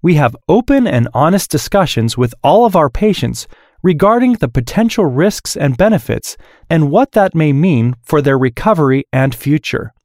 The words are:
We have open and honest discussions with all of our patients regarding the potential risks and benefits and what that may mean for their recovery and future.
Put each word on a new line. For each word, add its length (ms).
We 140
have 200
open 380
and 260
honest 380
discussions 680
with 160
all 220
of 100
our 140
patients 580
regarding 520
the 140
potential 580
risks 500
and 220
benefits 600
and 200
what 220
that 240
may 180
mean 480
for 180
their 180
recovery 760
and 220
future. 580